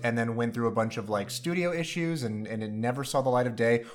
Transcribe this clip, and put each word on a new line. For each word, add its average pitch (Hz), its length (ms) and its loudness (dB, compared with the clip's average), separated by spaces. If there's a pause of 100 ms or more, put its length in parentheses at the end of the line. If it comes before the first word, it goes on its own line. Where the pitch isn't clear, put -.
and 117 140 2
then 117 180 0
went 117 180 0
through 117 140 0
a 110 40 2
bunch 110 260 0
of, 104 120 -6
like, 104 220 0
studio 175 400 -2
issues 165 520 -2
and, 107 220 -4
and 110 160 -4
it 107 100 -4
never 123 340 -2
saw 135 160 0
the 131 80 2
light 123 180 4
of 117 80 -2
day. 117 400 4